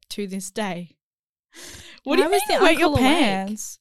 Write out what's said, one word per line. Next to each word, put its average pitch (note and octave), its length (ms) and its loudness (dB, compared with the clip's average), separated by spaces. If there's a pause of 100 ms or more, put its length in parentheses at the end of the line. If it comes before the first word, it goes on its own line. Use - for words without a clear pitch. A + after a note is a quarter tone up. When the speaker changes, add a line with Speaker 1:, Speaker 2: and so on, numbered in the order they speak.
(120)
Speaker 1:
to G#3 140 -6
this F#3+ 240 -10
day. F3 460 -8 (1080)
What C#4 100 -2
do F#4+ 60 4
Speaker 2:
Why D#4+ 60 2
Speaker 1:
you F4 40 0
Speaker 2:
was G4+ 160 4
Speaker 1:
mean E5 120 2
Speaker 2:
the A4+ 40 6
Speaker 1:
wet - 160 6
your E4+ 80 4
Speaker 2:
uncle C#4+ 180 2
awake? D#4 140 4
Speaker 1:
pants? G3+ 600 -2